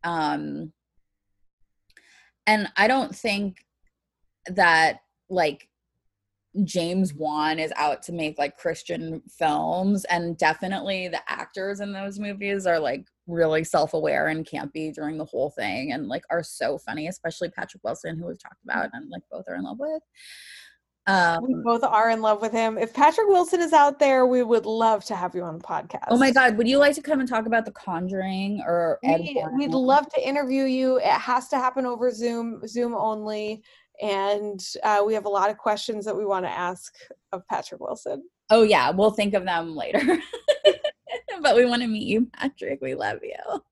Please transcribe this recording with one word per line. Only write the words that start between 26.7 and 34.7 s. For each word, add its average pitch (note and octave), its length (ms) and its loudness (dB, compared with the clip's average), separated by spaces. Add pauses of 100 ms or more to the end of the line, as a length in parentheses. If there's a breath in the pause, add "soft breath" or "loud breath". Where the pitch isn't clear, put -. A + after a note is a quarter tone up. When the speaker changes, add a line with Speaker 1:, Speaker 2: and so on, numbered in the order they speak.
Speaker 1:
like C#4+ 160 6
to D4+ 60 -10
come D4 180 0
and B3+ 100 -2
talk A3+ 160 -2
about A3+ 200 0
The A3 60 -12
Conjuring F#3+ 920 -6
or E3+ 380 0
Ed - 160 2
Speaker 2:
We, G#3+ 160 -6
Speaker 1:
Warren? - 220 -2
Speaker 2:
we'd C#4+ 160 0
love C4+ 400 4
to - 140 -2
interview C4+ 360 0
you. C4 340 2
It - 80 0
has B3+ 440 2
to C#4 80 0
happen B3+ 280 0
over B3 240 -2
Zoom, A#3 580 -4
Zoom A#3 280 -2
only. G#3+ 640 -4 (400 soft breath)
And, G3+ 580 -2 (240)